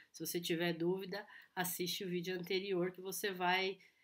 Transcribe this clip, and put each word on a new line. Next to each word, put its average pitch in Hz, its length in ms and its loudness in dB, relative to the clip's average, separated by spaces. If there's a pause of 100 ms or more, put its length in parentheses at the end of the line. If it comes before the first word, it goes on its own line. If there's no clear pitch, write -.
(120)
Se - 140 -6
você 175 160 0
tiver 170 320 2
dúvida, 185 520 0 (300)
assiste 180 480 -2
o 185 60 -2
vídeo 180 260 -2
anterior 185 560 0
que 180 80 -14
você 190 320 -2
vai, 185 480 2 (240)